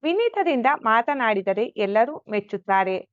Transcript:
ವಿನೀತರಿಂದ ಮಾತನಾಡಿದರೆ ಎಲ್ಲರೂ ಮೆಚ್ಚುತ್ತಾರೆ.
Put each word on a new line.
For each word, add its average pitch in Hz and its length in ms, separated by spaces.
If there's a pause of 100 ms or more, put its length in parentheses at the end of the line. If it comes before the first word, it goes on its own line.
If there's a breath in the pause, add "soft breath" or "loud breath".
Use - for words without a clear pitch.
ವಿನೀತರಿಂದ 349 600 (160)
ಮಾತನಾಡಿದರೆ 220 840
ಎಲ್ಲರೂ 214 640
ಮೆಚ್ಚುತ್ತಾರೆ. 190 680 (160)